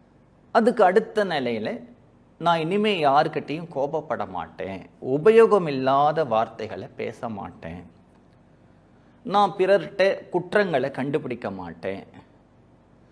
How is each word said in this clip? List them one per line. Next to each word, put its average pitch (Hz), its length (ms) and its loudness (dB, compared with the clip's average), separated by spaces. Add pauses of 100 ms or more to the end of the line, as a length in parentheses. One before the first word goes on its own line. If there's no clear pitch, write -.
(520)
அதுக்கு 220 320 4
அடுத்த 190 420 2
நிலையில, 135 580 -4 (560)
"நான் 165 200 2
இனிமே 190 440 0
யார்கிட்டயும் 147 640 0
கோபப்பட 139 600 -6
மாட்டேன், 90 600 -10 (180)
உபயோகம் 190 600 6
இல்லாத 143 580 2
வார்த்தைகளை 110 680 -4
பேச 113 340 -8
மாட்டேன், 90 540 -12 (1400)
நான் 196 340 2
பிறர்கிட்ட 185 720 2
குற்றங்களை 170 640 0
கண்டுபிடிக்க 127 600 -6
மாட்டேன்." 92 520 -10 (1080)